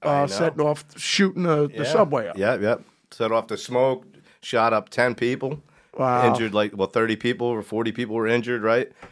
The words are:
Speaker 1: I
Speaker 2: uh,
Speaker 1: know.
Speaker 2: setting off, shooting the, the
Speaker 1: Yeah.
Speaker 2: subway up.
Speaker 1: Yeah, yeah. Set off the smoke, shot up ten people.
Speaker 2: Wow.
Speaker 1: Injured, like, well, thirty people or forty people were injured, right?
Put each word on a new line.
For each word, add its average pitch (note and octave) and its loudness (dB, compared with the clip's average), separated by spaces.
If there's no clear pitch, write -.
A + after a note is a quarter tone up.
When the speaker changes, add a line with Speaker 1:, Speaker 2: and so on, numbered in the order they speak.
Speaker 1:
I - -4
Speaker 2:
uh, C#3+ 2
Speaker 1:
know. C#3+ 2
Speaker 2:
setting D3 -2
off, D3 -2
shooting F#3+ 0
the, D3+ 2
the D3 -6
Speaker 1:
Yeah. C3 -2
Speaker 2:
subway C#3+ 2
up. E2 -10
Speaker 1:
Yeah, G#2+ 2
yeah. G#2 0
Set A2 -2
off A2+ 0
the G#2+ -6
smoke, B2+ 0
shot A2+ 2
up G#2 -2
ten B2 0
people. C3 -4
Speaker 2:
Wow. B2 2
Speaker 1:
Injured, A2+ 0
like, G#2 2
well, G2 0
thirty A2+ 0
people A#2+ -2
or A2+ -2
forty A2 -4
people A2 -6
were A2+ 0
injured, A#2 0
right? A2+ 2